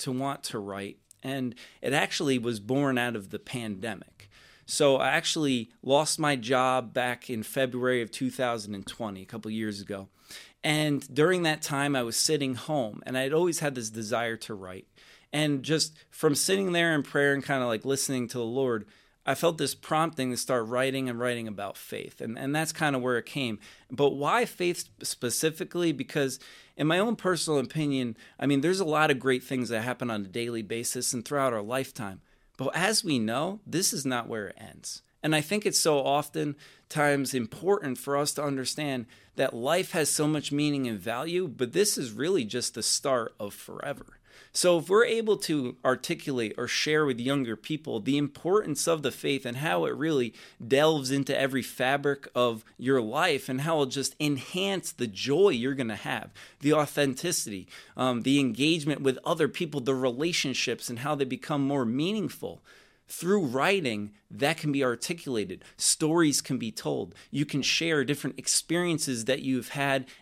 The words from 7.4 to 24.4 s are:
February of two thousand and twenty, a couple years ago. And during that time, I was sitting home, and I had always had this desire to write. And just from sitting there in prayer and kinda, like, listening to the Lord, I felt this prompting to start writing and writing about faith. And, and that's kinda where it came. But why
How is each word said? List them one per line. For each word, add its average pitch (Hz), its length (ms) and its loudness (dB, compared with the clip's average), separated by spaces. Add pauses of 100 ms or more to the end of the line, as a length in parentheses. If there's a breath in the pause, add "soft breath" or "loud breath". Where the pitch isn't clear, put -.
February 127 580 0
of 110 100 -4
two 131 200 -2
thousand 117 440 -2
and 98 120 -8
twenty, 101 340 -8
a 95 60 -16
couple 110 240 -10
years 107 320 -4
ago. 98 260 -10 (560 loud breath)
And 151 500 0
during 175 280 4
that 156 180 0
time, 143 340 -2
I 127 100 2
was 117 120 -4
sitting 139 380 0
home, 120 500 -4
and 127 140 -4
I 131 40 0
had 135 120 -2
always 170 240 2
had 143 160 -2
this 113 160 -6
desire 113 480 -2
to - 160 -10
write. 95 320 -12 (440 loud breath)
And 147 320 0
just 151 300 0 (160 loud breath)
from 156 260 4
sitting 190 380 2
there 170 220 4
in 147 80 2
prayer 143 320 4
and 139 100 -2
kinda, 131 220 0
like, 113 180 0
listening 131 440 0
to 127 100 -6
the 120 60 -2
Lord, 117 420 0 (400 soft breath)
I 139 80 2
felt 170 240 2
this 143 160 -2
prompting 156 560 0
to 123 80 -4
start 120 280 0
writing 131 420 0
and 117 120 -4
writing 120 260 -2
about 101 300 -8
faith. - 460 -12
And, 113 160 -6
and 135 160 -4
that's 156 180 -2
kinda 147 260 0
where 123 200 0
it 113 80 -8
came. 117 320 -4 (320 loud breath)
But 135 200 4
why 160 360 2